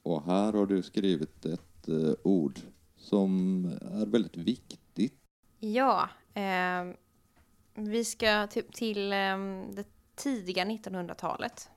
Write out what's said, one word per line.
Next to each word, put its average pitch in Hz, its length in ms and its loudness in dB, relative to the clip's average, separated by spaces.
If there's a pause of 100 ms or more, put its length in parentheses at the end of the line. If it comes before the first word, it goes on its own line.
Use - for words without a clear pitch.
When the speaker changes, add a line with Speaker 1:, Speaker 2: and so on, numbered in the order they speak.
Speaker 1:
Och 78 240 -2
här 101 280 2
har 104 120 4
du 95 180 2
skrivit 87 640 0
ett, - 420 -8
eh, 80 260 2 (100)
ord 82 360 2 (360)
som 95 680 2 (160)
är 104 240 -4
väldigt 104 320 0
viktigt. - 840 -4 (380)
Speaker 2:
Ja, 214 500 2 (240)
ehm, 180 600 -2 (800)
vi 214 320 -2
ska 214 420 2
till, 220 160 -4
till, 202 500 -2
ehm, 196 600 -2
det 208 120 -12 (280)
tidiga 185 500 -2
nittonhundratalet. 185 1120 -6